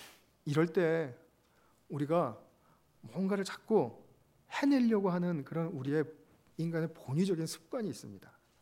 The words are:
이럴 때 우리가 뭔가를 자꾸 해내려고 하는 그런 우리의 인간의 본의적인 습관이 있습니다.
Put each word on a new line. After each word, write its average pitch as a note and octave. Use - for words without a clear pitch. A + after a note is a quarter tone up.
이럴 D#3
때 E3
우리가 D3
뭔가를 F#3+
자꾸 -
해내려고 A#3
하는 F3
그런 E3
우리의 C#3+
인간의 E3
본의적인 D#3+
습관이 G#3+
있습니다. G2+